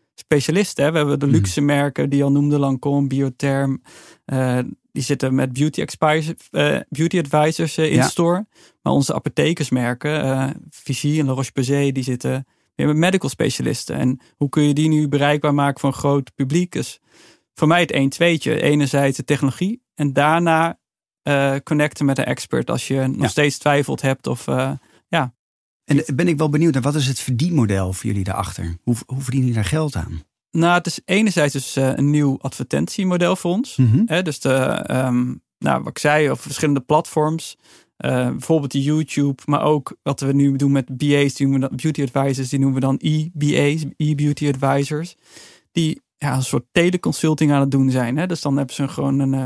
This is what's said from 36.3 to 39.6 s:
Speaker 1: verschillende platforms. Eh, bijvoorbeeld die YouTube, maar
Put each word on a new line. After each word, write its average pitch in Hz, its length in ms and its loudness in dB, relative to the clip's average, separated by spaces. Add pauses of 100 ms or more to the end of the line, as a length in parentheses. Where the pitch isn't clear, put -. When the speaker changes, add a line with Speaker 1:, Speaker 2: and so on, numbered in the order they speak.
Speaker 1:
verschillende 139 360 0
platforms. 156 800 -2 (400)
Eh, 127 320 0
bijvoorbeeld 143 420 0
die 139 120 0
YouTube, 147 640 0
maar 147 180 0